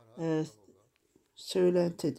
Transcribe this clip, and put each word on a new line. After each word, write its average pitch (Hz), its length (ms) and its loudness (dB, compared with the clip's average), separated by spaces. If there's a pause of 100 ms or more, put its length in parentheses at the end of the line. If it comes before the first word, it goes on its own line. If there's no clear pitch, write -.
(180)
e, 160 260 -2 (880)
söylenti 175 840 0